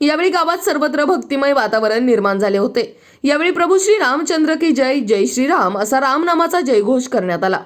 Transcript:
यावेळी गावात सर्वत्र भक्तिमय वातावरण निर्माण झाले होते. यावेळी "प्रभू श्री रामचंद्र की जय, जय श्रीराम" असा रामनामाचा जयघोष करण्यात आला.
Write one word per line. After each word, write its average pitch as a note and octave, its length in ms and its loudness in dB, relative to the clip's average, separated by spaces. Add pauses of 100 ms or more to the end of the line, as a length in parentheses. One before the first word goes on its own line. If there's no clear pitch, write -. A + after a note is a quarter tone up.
यावेळी - 280 0
गावात E4+ 300 0
सर्वत्र D4 460 -2
भक्तिमय C#4 480 0
वातावरण A3 520 0
निर्माण G3+ 340 2
झाले G3 200 0
होते. A#3+ 420 -4 (240)
यावेळी D4+ 260 0
"प्रभू F4 280 2
श्री G#4 160 2
रामचंद्र D#4 600 0
की D#4+ 160 0
जय, C4+ 300 0
जय G#3 260 0
श्रीराम" B3 520 0
असा A#3+ 220 0
रामनामाचा E4+ 600 0
जयघोष B3+ 460 0
करण्यात F3+ 380 -2
आला. F#3 220 -2